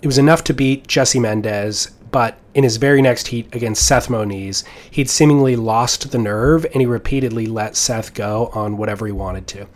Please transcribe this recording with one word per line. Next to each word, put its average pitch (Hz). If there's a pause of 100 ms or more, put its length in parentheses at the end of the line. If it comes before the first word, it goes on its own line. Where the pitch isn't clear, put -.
It 156
was 131
enough 156
to -
beat 135
Jesse -
Mendez, 107 (200)
but 120 (160)
in 139
his 113
very 139
next 127
heat 117
against 117
Seth 127
Moniz, 98 (260)
he'd 135
seemingly 143
lost 113
the -
nerve, 120
and 156
he 131
repeatedly 120
let 110
Seth -
go 107
on 104
whatever 107
he 104
wanted 92
to. 101 (100)